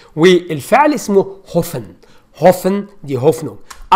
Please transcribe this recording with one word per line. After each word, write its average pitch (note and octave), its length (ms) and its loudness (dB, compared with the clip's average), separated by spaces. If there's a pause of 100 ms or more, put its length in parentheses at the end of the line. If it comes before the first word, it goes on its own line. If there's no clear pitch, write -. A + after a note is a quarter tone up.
(160)
والفعل F3+ 760 2
اسمه G3 420 -2 (180)
hoffen. D3 300 -4 (580)
hoffen. F#3 680 0
Die C3+ 100 -4
Hoffnung. D3+ 400 -2 (380)